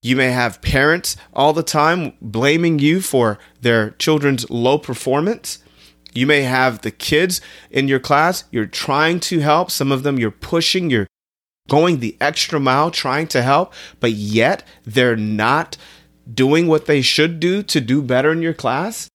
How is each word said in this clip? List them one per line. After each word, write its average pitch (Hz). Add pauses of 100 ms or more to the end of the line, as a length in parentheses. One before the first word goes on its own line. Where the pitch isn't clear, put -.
You 123
may 127
have 123
parents 160 (160)
all 147
the 160
time 156
blaming 143
you 156
for 117 (240)
their 113
children's 143
low 123
performance. 143 (540)
You 120
may 143
have 127
the 107
kids 175 (280)
in 139
your 135
class. 151
You're 113
trying 156
to 170
help. 151
Some 135
of 135
them 139
you're 113
pushing, 170
you're 110 (600)
going 160
the 120
extra 151
mile 139
trying 151
to 135
help, 143 (260)
but 117
yet 110 (200)
they're 120
not 107 (540)
doing 139
what 156
they 147
should 156
do 180
to 196
do 131
better 131
in 165
your 165
class. 156